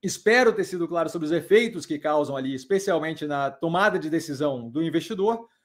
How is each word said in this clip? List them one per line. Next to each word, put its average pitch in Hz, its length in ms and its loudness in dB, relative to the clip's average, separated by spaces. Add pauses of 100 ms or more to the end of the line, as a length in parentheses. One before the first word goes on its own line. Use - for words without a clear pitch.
espero 226 520 4
ter 190 100 -2
sido 170 240 -4
claro 165 220 -2
sobre 170 160 -6
os 151 60 -2
efeitos 180 540 2
que 151 120 -4
causam 147 380 0
ali, 131 180 -4
especialmente 160 720 -2
na 139 240 0
tomada 180 480 0
de 156 120 -4
decisão 143 600 -2
do 139 140 -4
investidor. 190 640 -2 (180)